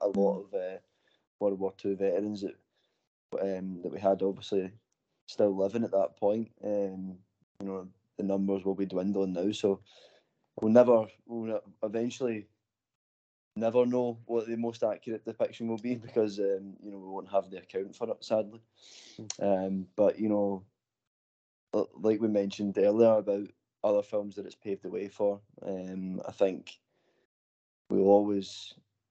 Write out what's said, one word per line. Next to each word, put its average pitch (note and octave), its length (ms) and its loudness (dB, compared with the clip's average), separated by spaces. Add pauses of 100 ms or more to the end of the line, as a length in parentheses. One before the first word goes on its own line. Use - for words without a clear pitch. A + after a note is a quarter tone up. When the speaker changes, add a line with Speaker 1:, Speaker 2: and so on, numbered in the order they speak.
Speaker 1:
a G2+ 60 2
lot G2 280 2
Speaker 2:
Mm. G2 60 -12
Speaker 1:
of, G2+ 120 -12
uh, F#2 240 -6 (600)
World G2 200 0
War F#2+ 180 -4
Two G2 200 -2
veterans G2 460 -2
that, F2+ 120 -8 (840)
um, F#2 420 -4
that E2 80 -6
we D2+ 100 -10
had, G2 220 4
obviously F#2+ 480 -2 (560)
still G2+ 300 0
living G2+ 280 0
at F#2+ 60 -8
that F#2+ 260 0
point. A2 340 0 (120)
Um, F#2+ 560 -4 (420)
you G2 60 -8
know, F#2 220 -8 (280)
the G2+ 60 -4
numbers G2 420 0
will F#2+ 100 0
be G2 120 -2
dwindling F#2+ 460 0
now, F#2 200 0
so G2 280 0 (800)
we'll - 120 4
never, A#2+ 340 8 (200)
we'll A2+ 280 -6
ne-, G2 180 -10 (100)
eventually A2+ 640 -4 (1080)
never A2+ 300 4
know B2 400 0
what A2+ 220 -2
the A#2 100 -4
most A#2 260 -4
accurate A2 420 -4
depiction A2+ 420 -4
will A2+ 100 -2
be A#2+ 180 -6
because, A2 440 -2
um, G2 440 -2
you G#2 80 -14
know, G2 60 -14
we F#2+ 100 -16
won't F#2+ 240 -10
have F#2+ 200 0
the F#2+ 80 -12
account F#2+ 360 -8
for A2+ 140 -6
it, - 140 -8
sadly. G#2+ 360 -2 (600)
Speaker 3:
Mm. G#2+ 100 -10 (120)
Speaker 1:
Um, F#2+ 540 2
but, G2 240 4
you G#2+ 100 2
know, G2+ 360 0 (1080)
uh, G#2+ 120 2 (100)
like G#2+ 260 2
we A2+ 60 2
mentioned G2+ 500 0
earlier G#2+ 400 6
about G2+ 300 -2 (360)
other G#2 200 2
films G#2 320 -6
that G2+ 100 -10
it's - 100 -16
paved G2 280 -8
the - 60 -8
way G2 200 -6
for, G2+ 320 -2 (220)
um, F#2 640 -6
I - 40 -10
think - 480 -2 (1080)
we'll G2 180 4
always, G2+ 640 4 (380)